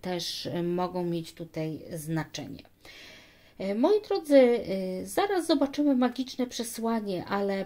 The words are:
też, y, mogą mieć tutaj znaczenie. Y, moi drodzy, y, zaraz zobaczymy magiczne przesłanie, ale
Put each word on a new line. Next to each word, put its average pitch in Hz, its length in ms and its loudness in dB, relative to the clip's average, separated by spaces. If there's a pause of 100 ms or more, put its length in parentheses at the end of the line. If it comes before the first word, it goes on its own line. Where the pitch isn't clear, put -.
też, 175 460 -6
y, 156 160 -2
mogą 180 420 -2
mieć 170 280 -4
tutaj 160 480 -8 (120)
znaczenie. 156 680 -6 (1000)
Y, 196 140 -2
moi 349 340 4
drodzy, 320 280 4
y, 190 680 4
zaraz 370 400 0
zobaczymy 285 500 2
magiczne 247 500 0
przesłanie, 226 800 -4
ale 196 420 -2